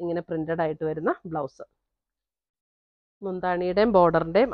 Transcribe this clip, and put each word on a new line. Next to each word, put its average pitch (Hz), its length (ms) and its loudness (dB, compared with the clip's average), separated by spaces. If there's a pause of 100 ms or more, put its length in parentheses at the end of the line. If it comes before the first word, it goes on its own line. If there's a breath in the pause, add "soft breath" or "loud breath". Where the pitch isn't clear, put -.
ഇങ്ങനെ 170 260 -4
printed 165 360 -4
ആയിട്ട് 156 240 -4
വരുന്ന 156 220 -4 (220)
ബ്ലൗസ്. 147 320 -8 (1600)
മുന്താണിയുടെയും 185 720 0
border-ിൻ്റെയും 170 540 4